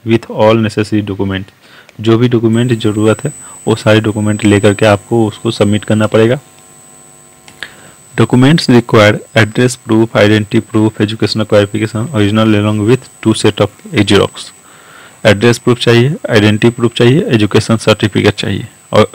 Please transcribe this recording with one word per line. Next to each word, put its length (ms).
with 240
all 360
necessary 400
document। 360
जो 160
भी 120
डॉक्यूमेंट 440
ज़रूरत 520
है, 80
वो 80
सारे 240
document 460
लेकर 280
के 120
आपको 420
उसको 240
submit 340
करना 220
पड़ेगा। 320
Documents 500
required, 500
address 380
proof, 280
identity 460
proof, 400
educational 440
clarification, 680
original 420
along 320
with 180
two 100
set 180
of 60
Xerox। 560
Address 320
proof 200
चाहिए, 380
identity 400
proof 240
चाहिए, 340
education 500
certificate 560
चाहिए 340
और 220